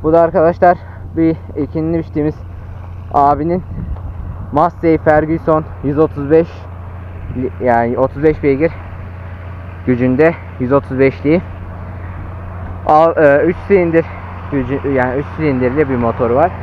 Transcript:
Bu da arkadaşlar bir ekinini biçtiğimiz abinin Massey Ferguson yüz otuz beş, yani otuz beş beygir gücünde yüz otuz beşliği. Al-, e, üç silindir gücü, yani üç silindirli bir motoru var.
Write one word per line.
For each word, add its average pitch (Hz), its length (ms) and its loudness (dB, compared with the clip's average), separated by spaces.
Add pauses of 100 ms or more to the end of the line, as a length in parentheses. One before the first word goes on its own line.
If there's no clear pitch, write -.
Bu 156 100 2
da 165 80 6
arkadaşlar 170 580 4 (380)
bir 160 200 2 (200)
ekinini 160 420 -2
biçtiğimiz 151 360 -2 (800)
abinin 147 480 2 (920)
Massey 160 460 2
Ferguson 156 680 2 (200)
yüz 143 140 0
otuz 143 320 0
beş, 165 180 4 (1120)
yani 120 380 2
otuz 135 240 0
beş 156 200 4
beygir 147 300 2 (1120)
gücünde 127 480 4 (260)
yüz 127 120 0
otuz 135 260 0
beşliği. 139 440 2 (1400)
Al-, 160 300 6
e, 147 280 6
üç 175 120 2
silindir 170 500 2 (460)
gücü, 135 360 -2
yani 127 300 2
üç 147 80 -4 (100)
silindirli 135 520 2
bir 131 80 0
motoru 117 380 0
var. 160 160 4 (120)